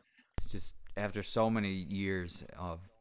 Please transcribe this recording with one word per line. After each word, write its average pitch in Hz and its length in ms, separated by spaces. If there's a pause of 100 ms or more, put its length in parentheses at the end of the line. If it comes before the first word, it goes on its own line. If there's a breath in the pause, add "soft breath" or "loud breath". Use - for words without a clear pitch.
(380)
It's - 140
just - 240 (200)
after 101 280
so 113 260
many 104 220
years 95 720 (140)
of 85 220 (220)